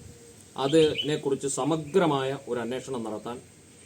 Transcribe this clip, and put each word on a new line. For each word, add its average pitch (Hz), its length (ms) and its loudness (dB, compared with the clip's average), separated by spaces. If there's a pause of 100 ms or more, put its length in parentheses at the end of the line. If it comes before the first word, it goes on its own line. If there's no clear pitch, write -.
(640)
അതിനെക്കുറിച്ച് 147 840 2 (120)
സമഗ്രമായ 143 760 2 (100)
ഒരു 120 120 -4
അന്വേഷണം 123 440 -6
നടത്താൻ 110 340 -8 (480)